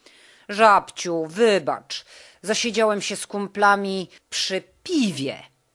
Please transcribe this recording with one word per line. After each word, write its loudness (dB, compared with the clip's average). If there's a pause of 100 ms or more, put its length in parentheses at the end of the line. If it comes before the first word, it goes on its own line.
(500)
"Żabciu, 2
wybacz. 0 (360)
Zasiedziałem 0
się -6
z -10
kumplami 0 (200)
przy -6 (200)
piwie", -2 (320)